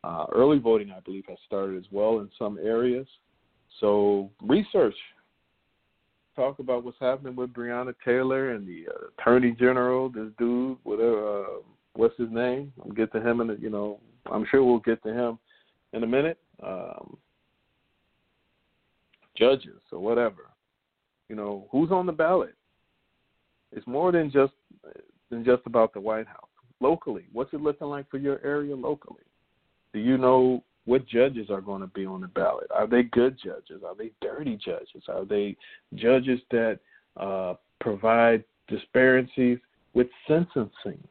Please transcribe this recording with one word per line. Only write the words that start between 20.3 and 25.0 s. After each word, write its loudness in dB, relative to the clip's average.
You -12
know, -10
who's 0
on 0
the -4
ballot? 0
It's -16
more 0
than 2
just, 4